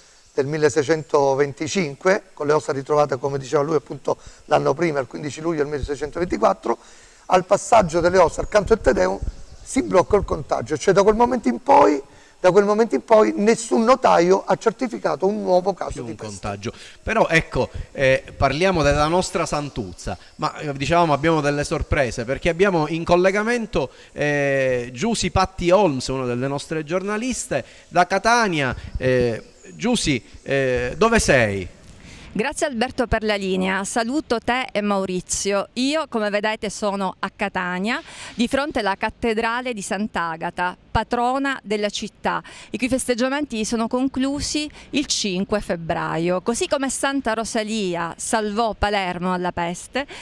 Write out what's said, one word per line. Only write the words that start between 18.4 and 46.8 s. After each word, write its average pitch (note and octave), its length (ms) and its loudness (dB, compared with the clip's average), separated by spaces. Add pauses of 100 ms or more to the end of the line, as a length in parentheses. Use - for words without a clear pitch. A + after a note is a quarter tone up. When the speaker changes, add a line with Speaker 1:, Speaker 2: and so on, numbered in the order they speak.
Speaker 2:
della D3 260 2
nostra F3 360 0
Santuzza, B2 720 -6 (200)
ma, D#3 200 -4
eh, D3+ 160 -8
dicevamo D#3 400 2
abbiamo D#3 300 2
delle C#3+ 220 0
sorprese, C3+ 600 -2
perché C3 240 -2
abbiamo E3+ 400 2
in E3 160 -4
collegamento, F#3+ 840 2 (220)
eh, C#3 840 0
Giusy F#3 360 -2
Patti F#3 400 0
Holmes, F3 360 4
una C3 180 -4
delle B2 220 -2
nostre D3 380 -6
giornaliste, F#3+ 800 -4 (240)
da F3 180 4
Catania. F#3+ 680 2 (220)
Eh, B2 460 0 (320)
Giusy, D#3+ 500 -2 (200)
eh, B2+ 520 -2
dove A3 220 4
sei? G#2 500 2 (640)
Speaker 3:
Grazie C#4 360 -4
Alberto B3+ 400 -2
per A3+ 180 0
la G#3+ 100 2
linea, F#3+ 500 -2
saluto A#3+ 540 -2
te B3+ 340 -2
e G#3 80 -2
Maurizio. G3 920 -2
Io, C#4 340 -2
come G#3 220 -2
vedete, G#3 400 -4
sono G3 480 -4
a F#3+ 160 -6
Catania, F#3+ 640 -4 (340)
di A#3+ 140 0
fronte C#4 300 -2
alla G3 180 0
cattedrale A#3 760 -4
di G#3 100 -8
Sant'Agata, F3 960 -4 (140)
patrona B3 720 -2
della G#3 280 -2
città, F3+ 520 -6 (280)
i - 80 -8
cui B3 100 -2
festeggiamenti B3 760 -2
sono A3+ 240 -2
conclusi C#4 840 -2 (200)
il C#4+ 160 -2
cinque G3 540 -2
febbraio. E3 800 -2
Così A#3 280 -2
come C4+ 220 -2